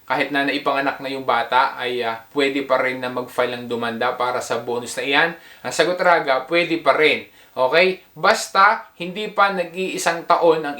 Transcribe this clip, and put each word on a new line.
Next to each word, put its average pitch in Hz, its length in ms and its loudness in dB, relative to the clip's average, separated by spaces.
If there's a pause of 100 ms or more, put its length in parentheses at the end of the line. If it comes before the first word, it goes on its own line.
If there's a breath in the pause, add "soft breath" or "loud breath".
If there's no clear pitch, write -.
Kahit 143 320 -4
na 139 140 0
naipanganak 139 560 -2
na 135 80 -6
yung 131 160 -8
bata 123 480 2
ay, 123 240 -4
ah, 113 320 -6
pwede 139 320 0
pa 131 160 0
rin 127 160 -2
na 127 160 -6
mag-file 123 480 -4
ng 120 80 -12
dumanda 120 480 -2
para 123 240 -2
sa 123 160 -4
bonus 120 400 -6
na 123 80 -6
iyan? 147 260 2 (380 loud breath)
Ang 127 80 -8
sagot, 147 240 0
raga, 151 480 2
pwede 165 320 0
pa 139 160 2
rin. 139 320 2 (260 soft breath)
Okay? 165 480 2 (160)
Basta 202 800 2
hindi 185 320 -8
pa 196 240 2
nag-iisang 175 720 -4
taon 156 400 4
ang 143 140 -6